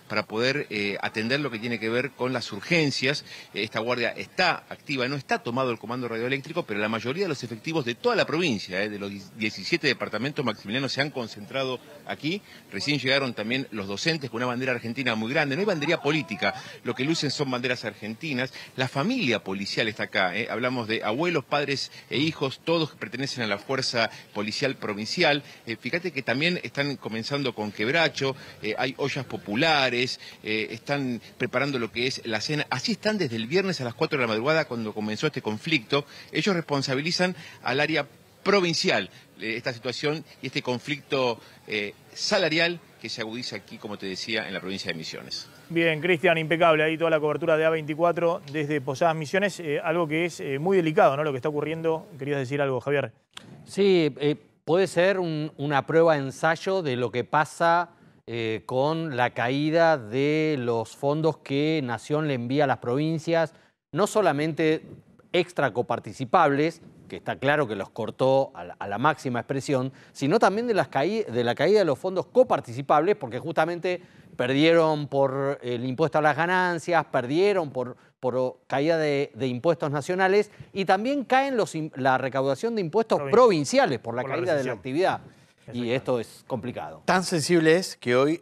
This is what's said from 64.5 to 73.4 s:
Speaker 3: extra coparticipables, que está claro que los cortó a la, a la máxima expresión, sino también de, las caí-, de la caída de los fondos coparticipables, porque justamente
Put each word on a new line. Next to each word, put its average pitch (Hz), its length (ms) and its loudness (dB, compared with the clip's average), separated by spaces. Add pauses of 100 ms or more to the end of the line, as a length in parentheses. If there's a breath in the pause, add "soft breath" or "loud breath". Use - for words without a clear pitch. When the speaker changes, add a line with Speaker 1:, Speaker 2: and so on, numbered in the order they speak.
Speaker 3:
extra 165 400 2
coparticipables, 139 1120 2 (260)
que 95 100 -12
está 110 200 -6
claro 143 300 2
que 107 80 -4
los 95 160 -6
cortó 131 640 0
a - 80 -12
la, 87 160 -12
a 98 80 -6
la 101 100 -4
máxima 127 420 0
expresión, 135 540 -2 (180 loud breath)
sino 151 280 2
también 220 260 4
de, 240 80 0
las 170 140 2
caí-, 196 360 0
de 120 200 -2
la 120 100 2
caída 170 240 4
de 202 80 4
los 147 140 0
fondos 185 260 -4
coparticipables, 156 880 2
porque 123 220 -8
justamente 170 640 -2 (340 loud breath)